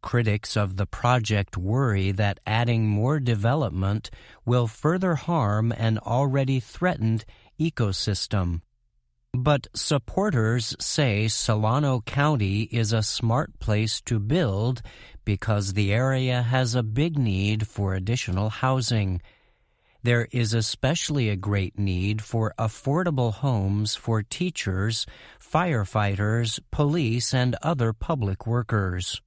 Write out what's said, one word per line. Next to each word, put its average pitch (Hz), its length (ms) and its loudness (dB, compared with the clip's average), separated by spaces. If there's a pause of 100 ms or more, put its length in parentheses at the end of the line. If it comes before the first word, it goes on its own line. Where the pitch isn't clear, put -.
Critics 110 560 0
of 95 200 0
the 98 100 0
project 113 680 0
worry 98 560 2
that 101 340 0
adding 113 400 2
more 113 320 2
development 107 880 0 (380)
will 120 180 4
further 175 480 0
harm 117 580 0
an 110 280 0
already 135 600 0
threatened 113 640 -2 (360)
ecosystem. 98 1000 0 (680)
But 139 440 0
supporters 127 1040 0
say 113 480 0
Solano 117 760 0
County 117 600 0
is 113 300 -2
a 110 100 2
smart 120 560 -2
place 107 420 0
to 113 180 -2
build 117 600 0 (420)
because 101 500 0
the 101 200 2
area 127 480 0
has 120 320 2
a 123 80 2
big 139 380 0
need 107 480 2
for 98 260 -2
additional 95 560 -2
housing. 110 720 0 (840)
There 120 280 2
is 117 220 0
especially 131 760 0
a 104 60 0
great 98 420 -2
need 101 440 0
for 110 360 -2
affordable 131 760 0
homes 107 600 0
for 110 260 0
teachers, 107 840 -2 (360)
firefighters, 110 1160 0 (120)
police, 143 640 0
and 127 280 2
other 127 300 0
public 110 560 -2
workers. 104 800 -2